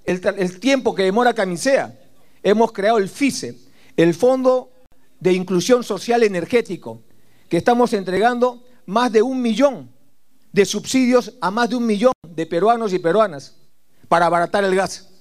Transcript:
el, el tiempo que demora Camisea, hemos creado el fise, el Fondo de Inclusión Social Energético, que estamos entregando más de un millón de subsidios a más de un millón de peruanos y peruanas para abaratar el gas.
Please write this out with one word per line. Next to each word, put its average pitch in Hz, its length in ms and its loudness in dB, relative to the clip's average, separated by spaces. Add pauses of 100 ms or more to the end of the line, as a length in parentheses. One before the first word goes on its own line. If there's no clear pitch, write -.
el, 180 160 -4 (160)
el 180 240 -4
tiempo 233 340 0
que 190 100 0
demora 233 280 2
Camisea, 185 680 -2 (440)
hemos 220 300 2
creado 214 260 0
el 196 100 -2
fise, 131 480 -4 (400)
el 165 160 4
Fondo 254 580 0 (500)
de 180 120 0
Inclusión 185 500 0
Social 233 420 -2
Energético, 180 760 -4 (480)
que 165 100 -2
estamos 240 340 2
entregando 233 720 -2 (200)
más 240 280 -2
de - 100 4
un 262 180 -4
millón 233 500 0 (600)
de 196 120 4
subsidios 240 760 0
a 175 100 -2
más 233 200 0
de 254 60 -4
un 240 100 -2
millón 220 260 2 (160)
de 165 180 -8
peruanos 208 460 0
y 180 60 0
peruanas 175 560 -2 (540)
para 170 180 2
abaratar 170 380 0
el 190 100 0
gas. - 340 -4 (120)